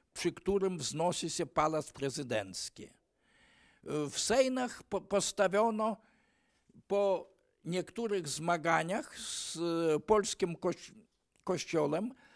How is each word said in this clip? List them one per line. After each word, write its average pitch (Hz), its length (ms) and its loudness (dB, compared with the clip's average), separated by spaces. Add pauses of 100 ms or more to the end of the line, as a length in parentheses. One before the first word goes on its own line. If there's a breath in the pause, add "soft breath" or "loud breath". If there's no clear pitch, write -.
(120)
przy 170 200 -2
którym 190 460 0
wznosi 160 520 -2
się 165 160 -2
pałac 156 460 0
prezydencki. 120 1000 -6 (920 soft breath)
W 147 340 -4
Sejnach 254 640 0
po-, - 180 -4
postawiono 208 960 2 (880 soft breath)
po 196 420 2 (360)
niektórych 185 640 -2
zmaganiach 165 880 0
z - 400 -8 (480)
polskim 196 500 2
koś-, - 360 -4 (520)
kościołem, 165 720 0 (220 soft breath)